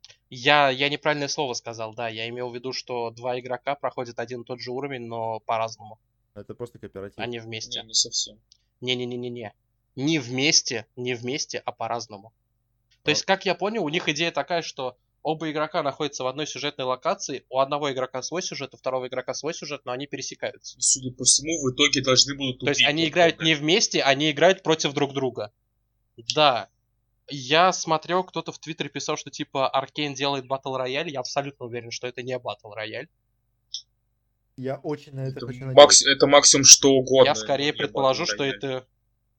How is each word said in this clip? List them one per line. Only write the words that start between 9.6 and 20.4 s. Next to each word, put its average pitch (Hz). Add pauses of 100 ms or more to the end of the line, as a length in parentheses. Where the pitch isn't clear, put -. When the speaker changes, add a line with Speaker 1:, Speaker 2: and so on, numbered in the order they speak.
Speaker 1:
Не 151
вместе, 131 (100)
не 123
вместе, 123
а -
по-разному. 113 (720)
То -
Speaker 2:
А. -
Speaker 1:
есть, 156
как 190
я 180
понял, 208
у 151
них 160
идея 160
такая, 160
что 127 (260)
оба 156
игрока 151
находятся 139
в -
одной 139
сюжетной 135
локации, 127
у 127
одного 143
игрока 127
свой 170
сюжет, 139
у -
второго 131
игрока 127
свой 156
сюжет, 147
но 123
они 131
пересекаются. -